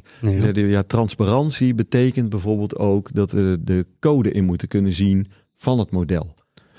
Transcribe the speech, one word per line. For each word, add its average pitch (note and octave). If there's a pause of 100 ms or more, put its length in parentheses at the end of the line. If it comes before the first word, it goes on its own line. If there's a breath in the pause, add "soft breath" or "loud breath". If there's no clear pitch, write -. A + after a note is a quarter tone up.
(200 loud breath)
Ze G2+
zeiden, G#2
ja, G2+
transparantie A#2
betekent B2
bijvoorbeeld G#2
ook G2+
dat G2+
we F#2+
de F#2 (140)
code C#3
in G2
moeten F2
kunnen G2
zien G2 (300 soft breath)
van B2+
het G2+
model. F2 (440 soft breath)